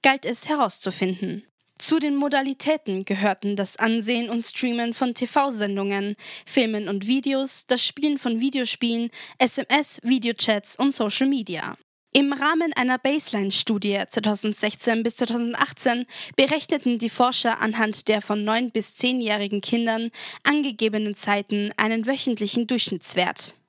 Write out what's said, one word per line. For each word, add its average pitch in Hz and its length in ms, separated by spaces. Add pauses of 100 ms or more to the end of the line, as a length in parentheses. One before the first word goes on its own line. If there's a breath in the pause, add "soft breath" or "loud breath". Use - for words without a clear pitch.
galt 269 220
es - 240
herauszufinden. 190 960 (320)
Zu - 220
den 294 180
Modalitäten 269 880
gehörten 202 520
das 196 200
Ansehen 226 540
und 233 100
Streamen 233 540
von 247 180
T-V-Sendungen, 208 1040 (300 loud breath)
Filmen 220 420
und 202 180
Videos, 269 600
das 254 180
Spielen 294 320
von 226 240
Videospielen, 233 720 (260 loud breath)
S 254 220
M 262 100
S, 285 340
Videochats 226 760
und 269 160
Social 226 320
Media. 226 500 (380)
Im 277 180
Rahmen 311 400
einer 254 240
Baseline-Studie 202 1120
zweitausendsechzehn 214 960
bis 226 140
zweitausendachtzehn 240 920 (300 loud breath)
berechneten 277 640
die 220 120
Forscher 247 500
anhand 220 480
der 214 140
von 208 220
neun 226 260
bis - 260
zehnjährigen 208 640
Kindern 226 500 (320 loud breath)
angegebenen 220 720
Zeiten 202 640
einen 226 300
wöchentlichen 240 600
Durchschnittswert. - 840 (160)